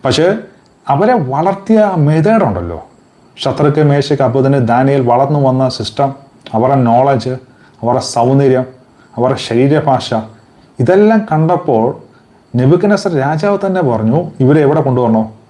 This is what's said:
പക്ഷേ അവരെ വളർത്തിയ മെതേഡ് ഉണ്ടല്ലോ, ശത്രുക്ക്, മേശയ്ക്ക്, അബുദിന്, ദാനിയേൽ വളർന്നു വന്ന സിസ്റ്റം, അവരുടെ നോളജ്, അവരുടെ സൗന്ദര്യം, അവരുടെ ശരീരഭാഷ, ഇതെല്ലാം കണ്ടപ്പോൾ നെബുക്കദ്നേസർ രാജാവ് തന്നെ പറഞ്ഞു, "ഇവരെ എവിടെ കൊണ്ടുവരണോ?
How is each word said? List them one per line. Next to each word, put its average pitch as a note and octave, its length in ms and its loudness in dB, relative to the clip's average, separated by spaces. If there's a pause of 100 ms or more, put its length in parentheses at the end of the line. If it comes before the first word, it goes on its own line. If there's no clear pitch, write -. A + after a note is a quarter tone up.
പക്ഷേ E3 300 0 (520)
അവരെ E3 260 2
വളർത്തിയ G3 840 0
മെതേഡ് D#3+ 460 2
ഉണ്ടല്ലോ, F2 420 -6 (520)
ശത്രുക്ക്, D3 460 0
മേശയ്ക്ക്, C#3+ 400 0
അബുദിന്, C3 440 0
ദാനിയേൽ C3 340 2
വളർന്നു C3+ 380 0
വന്ന C3 300 0
സിസ്റ്റം, C3+ 440 -4 (400)
അവരുടെ B2 220 2
നോളജ്, B2+ 540 2 (540)
അവരുടെ A#2+ 160 0
സൗന്ദര്യം, C3 680 0 (520)
അവരുടെ B2+ 220 0
ശരീരഭാഷ, C3+ 760 0 (680)
ഇതെല്ലാം G#3 520 2
കണ്ടപ്പോൾ D#3 640 0 (600)
നെബുക്കദ്നേസർ F3+ 580 0
രാജാവ് D#3 520 -2
തന്നെ F#3 160 -2
പറഞ്ഞു, B2 440 0 (140)
"ഇവരെ C#3+ 220 4
എവിടെ D3 200 2
കൊണ്ടുവരണോ? A#2+ 500 0 (180)